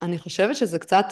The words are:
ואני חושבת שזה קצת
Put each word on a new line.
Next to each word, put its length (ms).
ואני 160
חושבת 380
שזה 240
קצת 320